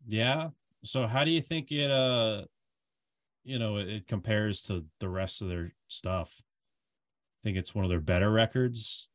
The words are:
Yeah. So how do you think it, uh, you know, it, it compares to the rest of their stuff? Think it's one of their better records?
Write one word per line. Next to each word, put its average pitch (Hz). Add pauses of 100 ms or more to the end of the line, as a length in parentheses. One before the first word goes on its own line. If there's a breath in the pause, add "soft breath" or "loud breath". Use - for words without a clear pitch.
Yeah. 127 (360)
So 127
how 127
do 160
you 165
think 160
it, 143
uh, 120 (1000)
you 127
know, 107
it, 98
it 104
compares 107
to 87 (160)
the 98
rest 92
of 98
their 85 (160)
stuff? - (1040)
Think 98
it's -
one 101
of 92
their 85
better 90
records? 117